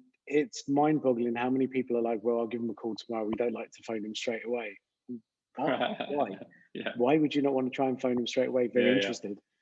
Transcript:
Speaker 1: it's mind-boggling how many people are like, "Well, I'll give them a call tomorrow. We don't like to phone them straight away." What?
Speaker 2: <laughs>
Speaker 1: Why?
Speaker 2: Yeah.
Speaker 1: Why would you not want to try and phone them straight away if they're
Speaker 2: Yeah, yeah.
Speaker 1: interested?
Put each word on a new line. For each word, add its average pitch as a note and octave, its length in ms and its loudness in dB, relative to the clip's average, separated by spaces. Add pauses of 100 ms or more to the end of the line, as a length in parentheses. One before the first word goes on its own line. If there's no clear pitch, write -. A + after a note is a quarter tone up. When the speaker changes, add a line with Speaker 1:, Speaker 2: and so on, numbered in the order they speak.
(280)
Speaker 1:
it's C#3+ 400 0
mind-boggling C3+ 680 4
how B2 140 0
many C3 180 2
people B2 300 0
are A#2 60 2
like, A#2 200 0
"Well, A#2 160 2
I'll A#2 80 0
give A#2 140 -6
them A#2 80 -2
a G#2 60 -6
call A2+ 200 -6
tomorrow. A2 300 -6
We G#2+ 80 -2
don't A#2+ 200 0
like A2+ 180 -8
to - 120 -20
phone A2 200 -6
them G#2+ 120 -8
straight A2 300 -6
away." A2+ 320 -6 (800)
What? - 20 -10
Speaker 2:
<laughs> - 520 -2
Speaker 1:
Why? B2 280 -2 (380)
Speaker 2:
Yeah. - 200 -6
Speaker 1:
Why B2 220 4
would D3 160 2
you C#3 80 2
not C#3 120 2
want C3 140 0
to B2+ 80 -6
try C3+ 120 0
and B2+ 120 -2
phone B2 160 0
them A#2+ 120 -2
straight B2 220 0
away B2 160 2
if G#2 80 -4
they're B2 100 4
Speaker 2:
Yeah, A#2+ 80 6
yeah. - 60 4
Speaker 1:
interested? G2+ 420 -2 (220)